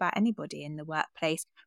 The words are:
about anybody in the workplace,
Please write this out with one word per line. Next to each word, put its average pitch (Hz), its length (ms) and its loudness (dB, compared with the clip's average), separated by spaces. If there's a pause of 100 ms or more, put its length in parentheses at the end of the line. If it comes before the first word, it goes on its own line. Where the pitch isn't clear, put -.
about 180 160 0
anybody 160 480 2
in 151 100 -6
the 151 100 -8
workplace, 156 640 0 (200)